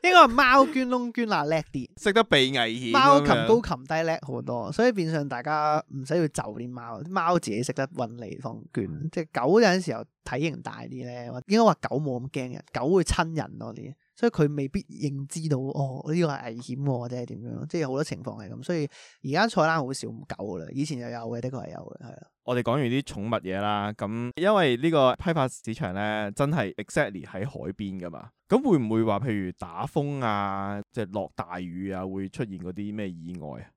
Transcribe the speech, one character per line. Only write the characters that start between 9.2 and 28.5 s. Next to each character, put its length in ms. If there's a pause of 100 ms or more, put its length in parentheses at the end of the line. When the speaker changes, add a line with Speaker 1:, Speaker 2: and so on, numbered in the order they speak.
Speaker 1:
係 240
狗 160
有 60
陣 140
時 120
候 100 (200)
體 180
型 200
大 220
啲 60 (160)
咧， 260
或-， 160
應 120
該 60
話 80 (160)
狗 100
冇 220
咁 100
驚 220
人， 100 (100)
狗 200
會 100
親 340
人 220
多 140
啲。 200 (200)
所 160
以 20
佢 240
未 120
必 160
認 420
知 240
到， 80
哦， 460 (100)
呢 80
個 60
係 180
危 120
險 260
喎， 160
或 100
者 80
係 80
點 140
樣， 280
即 120
係 80
好 60
多 100
情 180
況 220
係 80
咁。 120
所 120
以 120 (360)
而 80
家 160
菜 160
欄 200
好 100
少 140
咁 120 (180)
狗 80 (140)
㗎 60
喇， 60
以 140
前 140
又 100
有 80
嘅， 240
的 80
確 160
係 60
有 60
嘅， 280
係 60
啊。 160 (160)
Speaker 2:
我 120
哋 60
講 120
完 80
啲 200
寵 200
物 200
嘢 200
啦， 320
咁 420
因 180
為 240
呢 140
個 240
批 180
發 140
市 260
場 200
咧， 420
真 160
係 240
exactly 500
喺 20 (200)
海 240
邊 280
㗎 120
嘛。 180 (180)
咁 220